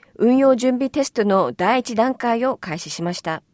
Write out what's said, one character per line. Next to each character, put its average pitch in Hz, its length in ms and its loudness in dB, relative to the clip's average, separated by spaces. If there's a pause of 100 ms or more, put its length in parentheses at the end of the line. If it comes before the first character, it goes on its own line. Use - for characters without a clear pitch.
(160)
運 247 200 4
用 269 220 4
準 254 160 2
備 254 160 -2
テ 277 160 -2
ス - 60 -10
ト 220 120 -2
の 190 300 2
第 214 260 0
一 240 160 -6
段 247 180 2
階 233 320 -2
を 262 120 -2
開 165 200 -8
始 156 120 -12
し 170 140 -8
ま 175 100 -4
し - 80 -10
た。 160 220 -8 (100)